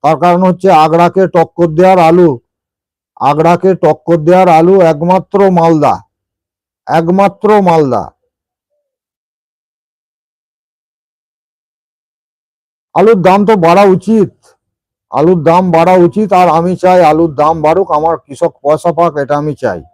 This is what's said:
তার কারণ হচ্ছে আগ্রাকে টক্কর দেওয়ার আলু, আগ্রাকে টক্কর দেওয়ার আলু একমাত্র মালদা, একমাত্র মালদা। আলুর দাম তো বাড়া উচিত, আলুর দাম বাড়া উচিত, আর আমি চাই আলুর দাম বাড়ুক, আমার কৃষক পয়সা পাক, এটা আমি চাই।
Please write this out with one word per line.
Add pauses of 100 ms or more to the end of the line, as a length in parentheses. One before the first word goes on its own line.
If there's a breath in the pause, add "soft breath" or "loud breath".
তার
কারণ
হচ্ছে (140)
আগ্রাকে (120)
টক্কর
দেওয়ার (100)
আলু, (920)
আগ্রাকে (120)
টক্কর
দেওয়ার (100)
আলু (160)
একমাত্র (120)
মালদা, (920)
একমাত্র (140)
মালদা। (4000)
আলুর
দাম
তো (120)
বাড়া (120)
উচিত, (800)
আলুর
দাম
বাড়া (100)
উচিত,
আর (100)
আমি (100)
চাই (120)
আলুর
দাম
বাড়ুক,
আমার
কৃষক (100)
পয়সা
পাক,
এটা
আমি (100)
চাই। (140)